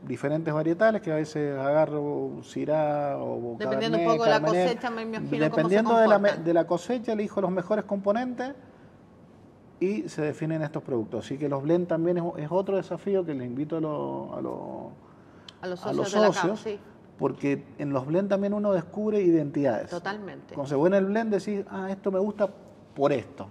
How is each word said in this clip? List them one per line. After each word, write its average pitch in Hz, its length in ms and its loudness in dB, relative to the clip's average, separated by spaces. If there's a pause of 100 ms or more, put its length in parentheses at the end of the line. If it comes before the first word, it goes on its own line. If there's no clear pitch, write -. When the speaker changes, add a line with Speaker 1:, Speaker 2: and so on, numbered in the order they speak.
Speaker 1:
diferentes 151 480 -2
varietales 170 480 2
que - 80 -4
a 156 60 0
veces 151 420 -2
agarro 147 720 0 (120)
Syrah 147 720 0
o 120 400 -6
Speaker 2:
Dependiendo - 400 0
un - 60 2
Speaker 1:
Cabernet, - 40 4 (100)
Speaker 2:
poco 226 80 0
de 214 40 6
la 214 120 6
Speaker 1:
Cabernet. 208 260 2
Speaker 2:
cosecha, 240 220 -2
me 226 140 -6
imagino 220 180 -6
cómo 139 80 -6
se 147 100 -2
Speaker 1:
Dependiendo 175 580 4
de 220 120 8
la 202 100 8
me-, 202 120 4
Speaker 2:
comportan. 156 120 -4
Speaker 1:
de 170 100 2
la 165 140 4
cosecha, 226 460 -2
elijo 208 260 -2
los 180 120 0
mejores 190 340 0
componentes 240 680 -2 (1300)
y 196 300 -2
se 156 120 -6
definen 156 400 -2
estos 151 220 -4
productos. 113 420 -2
Así 139 120 -6
que 147 120 -2
los 139 140 0
blend 175 240 4
también 170 300 2
es, 170 60 0 (140)
es 151 140 -8
otro 196 260 2
desafío 185 480 -2
que 165 80 -4
les 127 140 -4
invito 151 300 -4
a 160 40 -2
lo-, 139 540 -4
a 135 60 -6
lo-, - 500 -8 (680)
Speaker 2:
A 180 60 -8
los 180 180 -8
Speaker 1:
a 208 80 -2
los - 160 0
Speaker 2:
socios 208 120 4
de 214 60 8
la 185 60 6
cab, 175 240 0
Speaker 1:
socios, - 20 -12 (160)
Speaker 2:
sí. 202 40 -16 (380)
Speaker 1:
porque 139 460 -2 (160)
en 147 120 -4
los 131 140 -2
blend 180 240 0
también 202 240 0
uno 208 200 0
descubre 208 480 -2
identidades. 143 680 2
Speaker 2:
Totalmente. 175 640 -8
Speaker 1:
Cuando 143 160 -6
se 143 60 0
ve 147 120 4
en 185 60 6
el 196 120 4
blend 214 280 0
decís, 196 360 -2
"Ah, 190 200 -8
esto 196 220 -4
me 190 80 0
gusta 208 300 0 (440)
por 139 180 2
esto". 143 400 -4